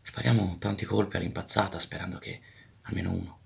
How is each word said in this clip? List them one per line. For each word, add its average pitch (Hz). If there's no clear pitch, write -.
Spariamo 101
tanti 101
colpi 104
all'impazzata -
sperando -
che -
almeno 92
uno 90